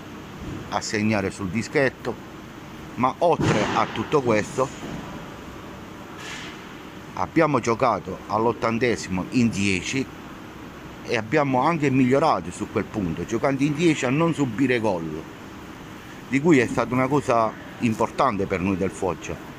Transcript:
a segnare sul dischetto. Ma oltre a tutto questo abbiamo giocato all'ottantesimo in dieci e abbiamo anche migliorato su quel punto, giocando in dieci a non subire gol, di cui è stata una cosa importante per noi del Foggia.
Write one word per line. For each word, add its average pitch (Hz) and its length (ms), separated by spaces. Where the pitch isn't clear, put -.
a 101 120
segnare 104 500
sul 98 160
dischetto. 117 680
Ma 127 240
oltre 139 440
a 113 180
tutto 131 280
questo 120 460
abbiamo 143 460
giocato 104 680
all'ottantesimo 110 1040
in 120 180
dieci 98 560
e 117 100
abbiamo 127 460
anche 147 280
migliorato 127 600
su 95 180
quel 98 160
punto, 85 380
giocando 135 400
in 147 120
dieci 151 300
a 123 40
non 151 240
subire 127 460
gol, 82 420
di 135 120
cui 156 180
è 113 80
stata 117 260
una 131 140
cosa 120 440
importante 110 680
per 90 140
noi 95 160
del 90 160
Foggia. - 680